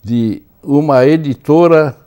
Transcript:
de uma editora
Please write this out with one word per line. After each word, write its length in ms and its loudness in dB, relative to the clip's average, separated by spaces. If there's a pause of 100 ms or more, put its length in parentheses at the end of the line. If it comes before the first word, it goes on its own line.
de 400 -4 (220)
uma 420 0
editora 1000 0